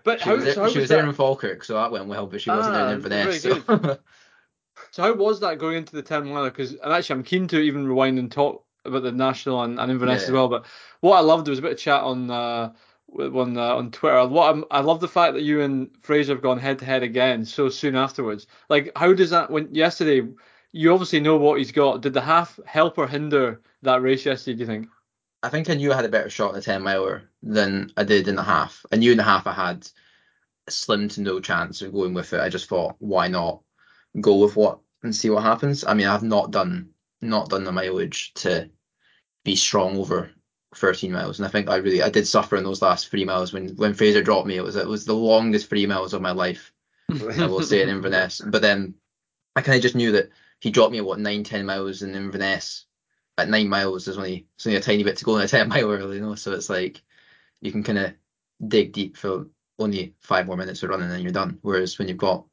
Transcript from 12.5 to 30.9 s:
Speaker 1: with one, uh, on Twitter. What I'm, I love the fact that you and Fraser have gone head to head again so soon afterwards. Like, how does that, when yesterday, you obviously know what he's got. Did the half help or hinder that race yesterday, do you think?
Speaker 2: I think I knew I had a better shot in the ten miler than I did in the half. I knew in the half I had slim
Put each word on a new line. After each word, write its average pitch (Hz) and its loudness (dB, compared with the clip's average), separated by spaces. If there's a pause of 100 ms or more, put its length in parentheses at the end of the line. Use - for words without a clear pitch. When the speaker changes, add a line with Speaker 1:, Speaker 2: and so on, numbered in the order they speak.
Speaker 1:
with 139 -6
one, 123 -2
uh, 120 0
on 120 -4
Twitter. 127 4
What 147 4
I'm, 156 -6
I 139 2
love 156 2
the 175 -2
fact 170 4
that 135 -4
you 151 0
and 135 -2 (120)
Fraser 147 2
have 120 -8
gone 127 2
head 135 -4
to - -14
head 131 0
again 123 0
so 135 0
soon 131 -2
afterwards. 127 -2 (220)
Like, 147 2
how 170 6
does 180 4
that, 170 2
when 147 -4
yesterday, 156 2 (440)
you 160 4
obviously 180 2
know 156 4
what 147 4
he's 123 -4
got. 135 2
Did 139 -2
the 127 0
half 160 2
help 160 0
or 151 0
hinder 139 0 (200)
that 127 4
race 131 2
yesterday, 127 -4
do 113 -6
you 123 -6
think? 110 -8 (540)
Speaker 2:
I - -4
think 156 -2
I 165 2
knew 143 2
I 131 2
had 127 0
a 110 0
better 107 0
shot 101 -2
in 95 -8
the 101 -10
ten 98 -4
miler 95 -4 (120)
than 98 0
I 104 0
did 101 4
in 101 0
the 90 -2
half. 87 -2
I 104 2
knew 117 6
in 120 6
the 107 2
half 98 2
I 98 -4
had 90 -6 (800)
slim 104 -2